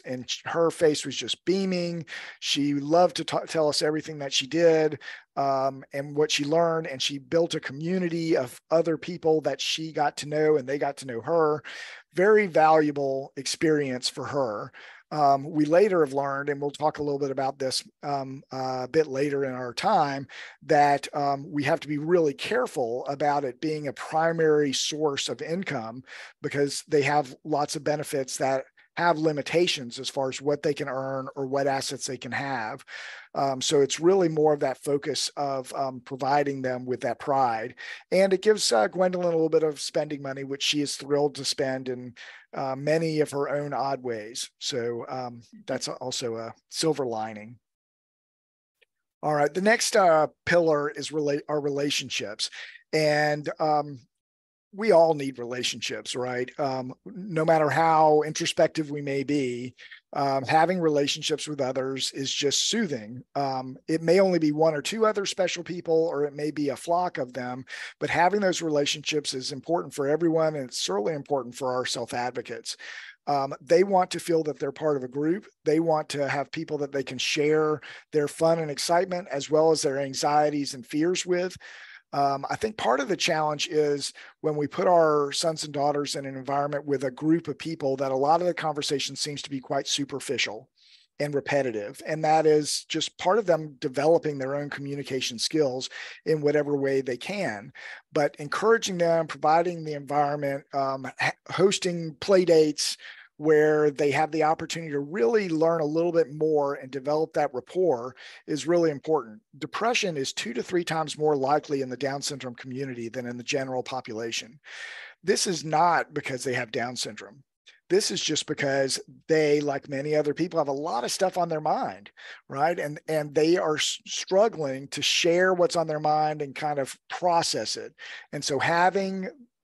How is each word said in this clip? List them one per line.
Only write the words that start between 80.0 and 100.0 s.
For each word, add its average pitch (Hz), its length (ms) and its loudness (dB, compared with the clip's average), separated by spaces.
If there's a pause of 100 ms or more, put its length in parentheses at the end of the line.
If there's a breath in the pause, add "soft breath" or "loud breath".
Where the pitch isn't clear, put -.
and 123 120 -12
fears 170 400 0
with. 180 300 -2 (560 loud breath)
Um, 139 360 0
I 147 80 -4
think 220 220 -6
part 247 220 0
of 277 80 -4
the 185 100 0
challenge 151 520 -2
is 147 440 0 (280 loud breath)
when 156 140 0
we 147 120 -2
put 185 200 0
our 156 440 6
sons 160 320 -2
and 151 100 -10
daughters 143 420 0
in 139 120 -8
an 135 80 -10
environment 143 500 -4
with 139 200 -2
a 131 40 0
group 156 380 0
of 139 100 -6
people, 151 400 -2
that 135 140 -2
a 131 40 0
lot 143 240 4
of 180 60 0
the 175 80 2
conversation 147 600 -4
seems 143 260 -6
to - 80 -12
be 139 100 -6
quite 139 280 -4
superficial 131 840 -4 (500 soft breath)
and 147 140 -2
repetitive. 131 720 -2
And 156 180 -4
that 156 220 4
is 151 420 2
just - 300 -6
part 196 220 2
of 202 80 -4
them 156 320 0
developing 147 580 2
their 135 160 -4
own 147 160 -4
communication 139 680 -6
skills 135 500 0 (380 loud breath)
in 156 140 2
whatever 147 340 2
way 135 260 0
they 127 160 -4
can. 139 540 -6 (400 loud breath)
But 147 260 0
encouraging 202 640 0
them, 165 260 2
providing 160 580 2
the 151 100 -8
environment, 143 800 -2